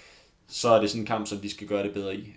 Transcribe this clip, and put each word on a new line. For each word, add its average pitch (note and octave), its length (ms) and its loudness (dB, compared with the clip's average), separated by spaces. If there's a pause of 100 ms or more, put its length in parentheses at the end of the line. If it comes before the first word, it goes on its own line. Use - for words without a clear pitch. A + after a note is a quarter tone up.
(480)
så - 220 0
er A2 120 8
det G#2 80 2
sådan A#2 120 -4
en G#2 60 -6
kamp, G#2+ 200 -2
som G2+ 100 -6
de G2+ 120 -8
skal G2+ 180 -12
gøre G2+ 160 0
det G2+ 100 -4
bedre G2 220 -6
i. G#2 220 -12